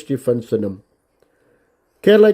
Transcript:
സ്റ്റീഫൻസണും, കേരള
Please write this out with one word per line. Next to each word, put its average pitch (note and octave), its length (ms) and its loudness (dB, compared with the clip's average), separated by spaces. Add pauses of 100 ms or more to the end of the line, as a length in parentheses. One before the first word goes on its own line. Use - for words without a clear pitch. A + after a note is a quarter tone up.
സ്റ്റീഫൻസണും, A#2 720 -6 (1300)
കേരള G#3+ 300 4